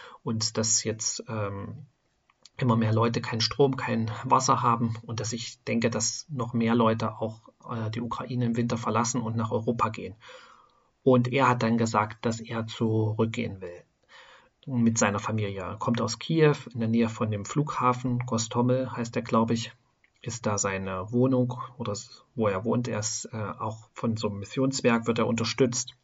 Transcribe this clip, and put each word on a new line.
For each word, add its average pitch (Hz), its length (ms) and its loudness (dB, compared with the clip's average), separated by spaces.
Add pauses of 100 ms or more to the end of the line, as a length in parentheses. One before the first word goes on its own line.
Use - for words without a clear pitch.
(220)
und 110 340 -2
dass - 260 0
jetzt, - 460 -4
ähm, 104 580 -6 (680)
immer 120 200 4
mehr 110 160 2
Leute 117 280 2
keinen 117 200 -4
Strom, 135 360 4
kein 113 340 -2 (140)
Wasser 127 380 4
haben 117 400 2
und 110 180 -6
dass 110 120 -4
ich - 320 -10
denke, 117 260 0
dass - 380 -2
noch 120 260 -4
mehr 113 200 4
Leute 110 460 2
auch, 113 280 -8 (220)
äh, 110 200 -4
die 113 100 -6
Ukraine 123 460 -2
im 117 100 0
Winter 120 200 0
verlassen 113 440 0
und 110 160 -2
nach 113 140 -2
Europa 117 400 0
gehen. 95 260 -10 (840)
Und 127 300 6
er 131 160 4
hat 123 140 2
dann 117 160 2
gesagt, 110 480 0
dass 113 140 -2
er 113 260 -6
zurückgehen 110 920 0
will 90 240 -12 (840)
mit 117 320 2
seiner 101 220 2
Familie. 101 420 -4
Er 92 140 -8
kommt 117 240 0
aus 110 180 -4
Kiew, 156 380 4 (180)
in 117 60 -4
der 110 80 0
Nähe 117 200 4
von 113 220 -4
dem 101 140 -4
Flughafen, 127 840 0
Gostomel 123 640 0
heißt 113 220 -6
der, 113 80 -2
glaube 113 320 2
ich, 113 180 -4 (480)
ist - 260 -8
da 104 120 0
seine 95 540 -4
Wohnung 123 420 4 (240)
oder 110 140 -4
s-, - 320 -12 (100)
wo 110 140 2
er 98 160 -2
wohnt. 120 240 0
Er 113 100 -4
ist, - 340 -6
äh, - 40 -8
auch 110 580 -6
von 113 220 -2
so 110 120 -2
einem 98 120 -6
Missionswerk 123 640 0
wird 117 120 2
er 110 80 2
unterstützt 117 760 0